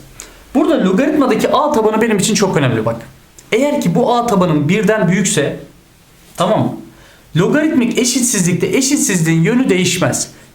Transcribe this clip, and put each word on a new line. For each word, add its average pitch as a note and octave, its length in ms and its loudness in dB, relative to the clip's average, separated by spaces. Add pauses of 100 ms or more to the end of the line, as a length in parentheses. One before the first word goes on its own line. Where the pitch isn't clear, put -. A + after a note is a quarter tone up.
(560)
Burada C#4+ 300 2
logaritmadaki B3 680 2
a C#4+ 200 2
tabanı G#3+ 300 2
benim A3 160 2
için G3+ 160 0
çok F#3 240 0
önemli A#2 280 0
bak. A2+ 100 -4 (560)
Eğer C#4+ 300 0
ki E3 140 -2
bu A#3+ 180 2
a A#3+ 140 0
tabanım D#3+ 420 0
birden G#3 380 2
büyükse, E3 520 -2 (760)
tamam F#3+ 220 0
mı? A#2 120 -2 (640)
Logaritmik B3+ 600 2
eşitsizlikte G3 720 -2
eşitsizliğin F3+ 760 0
yönü B3 260 2
değişmez. E3+ 600 -2 (240)